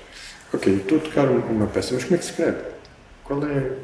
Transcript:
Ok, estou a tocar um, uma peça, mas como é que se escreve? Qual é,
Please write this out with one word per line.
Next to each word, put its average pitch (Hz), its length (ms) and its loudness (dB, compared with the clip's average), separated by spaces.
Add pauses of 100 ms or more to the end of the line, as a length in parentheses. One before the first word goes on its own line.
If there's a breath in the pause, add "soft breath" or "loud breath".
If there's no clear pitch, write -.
(520 loud breath)
Ok, - 220 4
estou 151 240 2
a - 20 2
tocar 143 280 2
um, 123 100 4
uma 113 300 2
peça, - 260 -2
mas - 100 -2
como 180 120 4
é - 20 -2
que - 60 -6
se - 80 -8
escreve? 151 260 0 (680)
Qual 143 200 -4
é, 139 260 -2 (120)